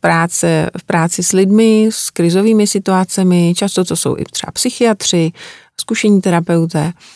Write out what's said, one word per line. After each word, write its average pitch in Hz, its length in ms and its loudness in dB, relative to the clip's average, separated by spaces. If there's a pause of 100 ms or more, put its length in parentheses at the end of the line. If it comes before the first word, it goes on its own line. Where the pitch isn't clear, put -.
práce, 170 760 0
v - 60 -16
práci 170 380 -2
s - 100 -2
lidmi, 214 600 4
s - 180 -6
krizovými 202 560 2
situacemi, 185 880 0
často 190 280 -2
to 170 120 -4
jsou - 220 -4
i - 60 -8
třeba - 280 -10
psychiatři, 196 800 0 (480)
zkušení 208 400 0
terapeuté. 170 720 0 (240)